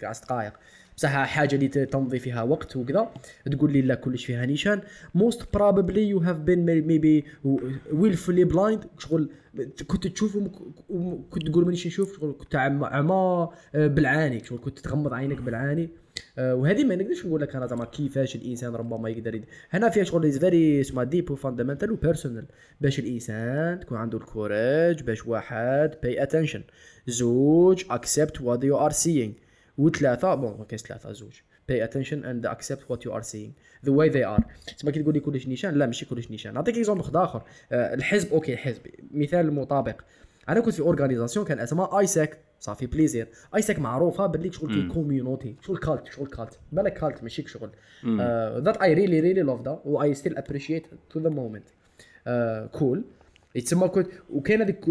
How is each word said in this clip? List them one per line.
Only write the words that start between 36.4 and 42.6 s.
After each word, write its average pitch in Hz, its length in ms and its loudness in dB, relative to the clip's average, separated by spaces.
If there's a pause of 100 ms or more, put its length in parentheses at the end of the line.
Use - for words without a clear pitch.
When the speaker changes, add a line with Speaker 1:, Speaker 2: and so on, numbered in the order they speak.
Speaker 1:
نعطيك 190 240 0
اكزومبل 208 240 0
واحد 131 140 -4
آخر. 170 280 2 (280)
آه، 123 220 0
الحزب، 170 400 0
أوكي، 151 240 0
حزب. 117 240 -6 (300)
مثال 151 420 2
مطابق. 131 480 -2 (480)
أنا 190 100 2
كنت 226 140 0
في 170 80 -4
أورغانيزاسيون 139 640 2
كان 151 140 -2
اسمها 175 400 0
آيساك. 160 380 2 (220)
صافي، 107 260 -8